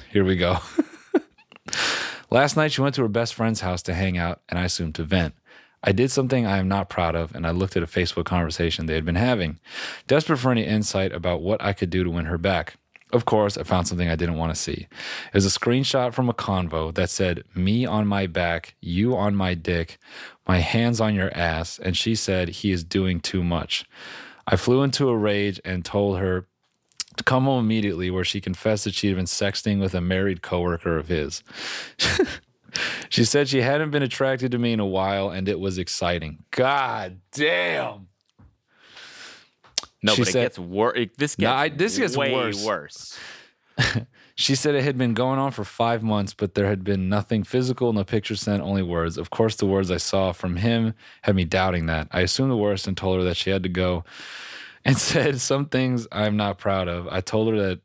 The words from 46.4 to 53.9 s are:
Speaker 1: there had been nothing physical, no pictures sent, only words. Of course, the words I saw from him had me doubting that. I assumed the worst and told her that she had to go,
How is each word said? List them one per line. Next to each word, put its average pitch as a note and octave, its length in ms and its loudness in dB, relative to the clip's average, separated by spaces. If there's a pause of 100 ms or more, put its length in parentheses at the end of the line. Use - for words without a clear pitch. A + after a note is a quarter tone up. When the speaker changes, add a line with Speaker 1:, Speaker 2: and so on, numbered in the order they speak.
Speaker 1:
there G2+ 140 4
had G2 160 0
been F#2+ 240 0
nothing G#2 340 0
physical, B2+ 500 0
no G2+ 120 0
pictures G#2+ 380 -2
sent, G2+ 200 0
only G2 220 0
words. E2 340 -2
Of E2+ 120 -6
course, A2 260 2
the G#2+ 100 0
words G2 240 2
I F2+ 60 0
saw F#2+ 340 0
from F2+ 240 -4
him A2+ 400 0 (280)
had G#2 120 4
me F#2 100 4
doubting F2+ 420 0
that. D#2+ 260 -2
I F2+ 80 0
assumed C3 320 2
the A#2+ 40 2
worst G2+ 300 0
and F#2+ 100 -4
told F#2 220 0
her F#2 60 2
that F2+ 120 0
she - 140 -2
had F#2+ 140 0
to F#2 40 -2
go, F2+ 360 0 (800)